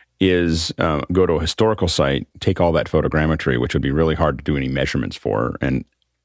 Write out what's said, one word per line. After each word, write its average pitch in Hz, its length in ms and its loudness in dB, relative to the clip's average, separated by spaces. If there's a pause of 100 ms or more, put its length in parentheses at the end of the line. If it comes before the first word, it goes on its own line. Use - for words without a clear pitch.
(220)
is, 87 560 2
uh, 78 240 0 (100)
go 92 140 4
to 85 80 2
a 73 80 0
historical 104 480 0
site, 69 380 0 (120)
take 92 220 -2
all 87 100 4
that 76 160 0
photogrammetry, 78 720 0
which - 140 -2
would 69 100 0
be 67 80 -2
really 80 240 2
hard 73 220 0
to 67 60 -14
do 76 120 0
any 65 140 -2
measurements 65 480 -4
for. 55 420 -2
And 67 240 -2 (420)